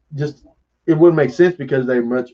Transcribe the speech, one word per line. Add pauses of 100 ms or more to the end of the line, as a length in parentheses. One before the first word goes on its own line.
(160)
just (420)
it
wouldn't
make
sense
because
they
much,